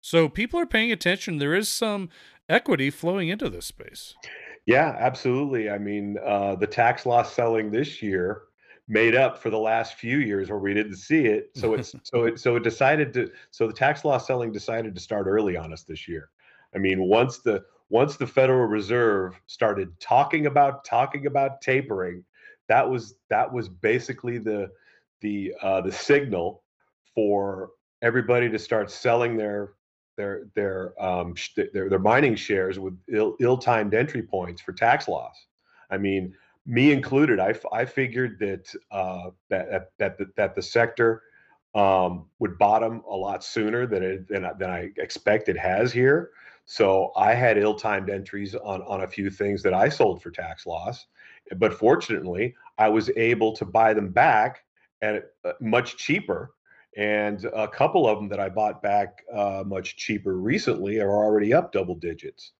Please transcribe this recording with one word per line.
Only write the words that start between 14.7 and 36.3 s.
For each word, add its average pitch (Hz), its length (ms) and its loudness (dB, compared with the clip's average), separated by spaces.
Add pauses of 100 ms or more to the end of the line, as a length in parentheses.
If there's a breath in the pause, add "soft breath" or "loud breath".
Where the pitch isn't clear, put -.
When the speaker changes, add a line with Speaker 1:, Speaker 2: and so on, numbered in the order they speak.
Speaker 2:
to 90 60 -12
start 101 260 -4
early 98 300 2
on 80 160 -10
us - 120 -16
this 78 220 -14
year. 80 240 -12 (440 soft breath)
I 101 40 -4
mean, 95 240 2
once 117 360 4
the, 104 260 -2 (240 soft breath)
once 139 280 2
the 131 100 -4
Federal 131 400 4
Reserve 104 800 0
started 95 540 -2
talking 147 460 2
about, 139 380 2
talking 139 420 -2
about 135 360 -2
tapering, 98 640 -2 (440 loud breath)
that 113 200 4
was, 117 260 -6 (160)
that 113 200 0
was 117 200 -6
basically 120 680 -2
the, 104 320 -4 (500 soft breath)
the, 101 420 -6
uh, 95 180 0
the 92 120 -6
signal 110 680 0 (520)
for 98 560 -2 (320)
everybody 120 480 2
to 107 80 -2
start 107 320 -2
selling 117 460 0
their, 104 360 -4 (440)
their, 98 380 -8
their, 95 480 -4
um, 90 320 -2
sh-, - 240 -8 (140)
their, 95 160 -2
their 95 100 4
mining 117 360 4
shares 98 440 -2
with 95 200 -8 (100)
ill, 107 320 0
ill-timed 120 540 2
entry 127 280 0
points 90 380 -6
for - 120 -12
tax 120 360 2
loss. 67 380 -8 (440 soft breath)
I 98 80 -4
mean, 98 360 -2 (320 soft breath)